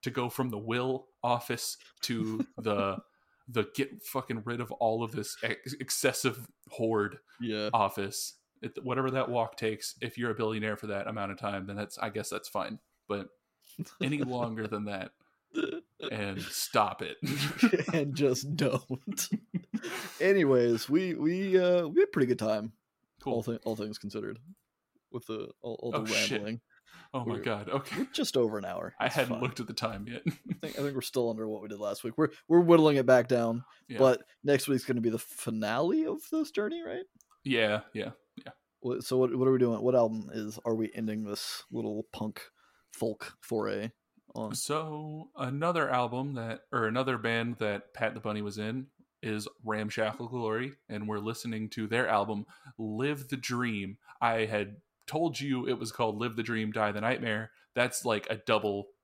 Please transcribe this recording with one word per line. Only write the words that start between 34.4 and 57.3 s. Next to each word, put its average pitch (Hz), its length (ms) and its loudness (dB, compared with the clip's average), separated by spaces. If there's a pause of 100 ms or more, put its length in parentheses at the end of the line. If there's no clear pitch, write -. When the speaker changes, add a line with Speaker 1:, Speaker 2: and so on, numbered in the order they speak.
Speaker 2:
next 139 260 4
week's 131 160 2
gonna 123 160 0
be 113 100 2
the 113 80 0
finale 131 880 0
of 302 120 -4 (140)
this 320 180 0
journey, 339 340 -2
right? 370 200 -8 (400)
Speaker 1:
Yeah, 110 360 4 (120)
yeah, 104 180 -4 (260)
yeah. - 160 -16 (280)
Speaker 2:
What, 127 240 -4
so 131 120 0
what, 127 180 4
what 127 120 4
are 131 60 6
we 131 60 6
doing? 117 220 4
What 123 140 2
album 113 380 2
is, 107 320 -8
are 113 100 2
we 110 200 -2
ending 110 300 -4
this - 460 -6
little 110 420 -4
punk - 300 -6 (500)
folk - 480 -6
foray 104 500 -4 (440)
on? 113 200 -6
Speaker 1:
So 156 840 -6
another 147 540 0
album 127 440 0
that, 113 280 -6 (100)
or 117 140 2
another 127 300 0
band 117 420 0
that 104 360 -4
Pat 110 200 -2
the 110 60 -10
Bunny 107 220 -4
was 104 160 -6
in 117 280 -4 (360)
is 107 240 -4 (180)
Ramshackle 107 640 -2
Glory, 120 440 -2 (160)
and 107 180 -6
we're 104 140 -2
listening 110 500 -4
to 110 160 -4
their 113 220 2
album 104 360 2 (320)
Live 127 520 -4
the 143 100 -4
Dream. 113 580 -2 (240)
I 113 260 4
had 104 300 -2 (300)
told 156 320 -2
you 131 300 0
it 123 100 0
was 110 140 -6
called 110 260 0
Live 113 180 -2
the 117 60 -2
Dream, 110 300 -2
Die 107 200 2
the 104 80 -4
Nightmare. 110 500 0 (240)